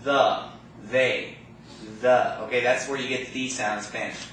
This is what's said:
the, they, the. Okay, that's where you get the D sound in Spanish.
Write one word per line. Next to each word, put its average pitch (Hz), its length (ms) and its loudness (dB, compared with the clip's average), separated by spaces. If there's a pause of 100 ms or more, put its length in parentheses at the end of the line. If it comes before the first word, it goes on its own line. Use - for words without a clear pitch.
the, 139 400 4 (460)
they, 120 460 2 (640)
the. 123 420 4
Okay, 123 180 0
that's 123 260 2
where 135 120 -4
you 127 80 -4
get 131 200 -4
the - 60 -14
D 131 160 -4
sound 107 300 -2
in 104 40 -8
Spanish. - 500 -8